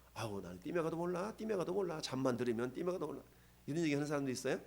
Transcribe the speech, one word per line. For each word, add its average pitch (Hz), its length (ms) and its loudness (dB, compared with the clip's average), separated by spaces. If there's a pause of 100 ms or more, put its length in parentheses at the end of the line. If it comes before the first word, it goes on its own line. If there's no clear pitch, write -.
(140)
"아우, 107 260 -2
나는 90 200 -8
뛰며 170 220 0
가도 165 140 0
몰라, 175 400 -2
뛰며 220 200 0
가도 170 160 0
몰라. 170 280 0
잠만 131 360 2
들으면 120 360 0
뛰며 175 200 0
가도 165 140 -2
몰라." 131 160 -8 (440)
이런 156 180 0
얘기 147 100 4
하는 147 120 2
사람도 143 240 2
있어요. 131 360 0